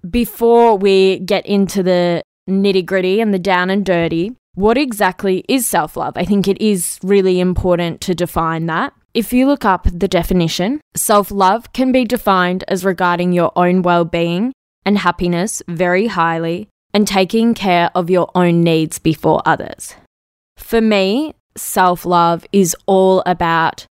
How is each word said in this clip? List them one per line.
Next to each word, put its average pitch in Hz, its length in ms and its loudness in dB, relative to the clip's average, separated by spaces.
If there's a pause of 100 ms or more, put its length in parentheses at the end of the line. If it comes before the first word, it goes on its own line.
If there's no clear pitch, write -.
Before 233 680 2
we 190 420 4
get 190 260 -2
into 196 380 0
the 175 400 0 (260)
nitty-gritty 190 680 0
and 214 140 0
the 196 40 0
down 180 320 0
and 196 160 -2
dirty, 170 480 -2 (220)
what 214 220 2
exactly 202 720 -2
is 254 180 0
self-love? - 480 -4
I 147 80 -4
think 190 240 0
it 196 140 -2
is 202 420 -2
really 185 380 2
important 175 600 0
to 185 140 -4
define 165 520 -4
that. 170 260 -4 (200)
If 220 200 -2
you 254 140 2
look 285 180 0
up 185 260 2
the 180 160 -4
definition, 180 720 0 (160)
self-love 208 800 0
can 254 180 0
be 254 140 2
defined 190 600 0
as 185 180 -4
regarding 180 480 0
your 175 220 0
own 180 260 2
well-being 175 720 0 (320)
and 202 140 0
happiness 175 680 -2
very 180 380 0
highly 170 640 -2 (260)
and 208 140 2
taking 220 480 0
care 175 400 0
of 180 160 -2
your 180 240 2
own 175 280 4
needs 160 360 0
before 160 440 0
others. - 520 -4 (640)
For - 240 -2
me, 220 520 0 (220)
self-love 175 960 0
is 190 240 2 (100)
all 190 400 4
about 165 720 -2